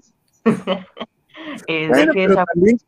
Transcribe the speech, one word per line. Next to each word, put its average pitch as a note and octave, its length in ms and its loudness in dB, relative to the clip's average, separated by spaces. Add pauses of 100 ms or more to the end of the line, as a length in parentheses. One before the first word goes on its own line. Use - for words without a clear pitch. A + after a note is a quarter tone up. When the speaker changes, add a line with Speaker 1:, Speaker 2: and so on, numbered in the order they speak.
(440)
Speaker 1:
<laughs> A#3 1200 -6
eh, D#3+ 200 -4
Speaker 2:
Bueno, D4 260 2
Speaker 1:
dejé F#3+ 140 0
Speaker 2:
pero G3 60 4
Speaker 1:
esa F#3 120 2
Speaker 2:
también, G3+ 420 2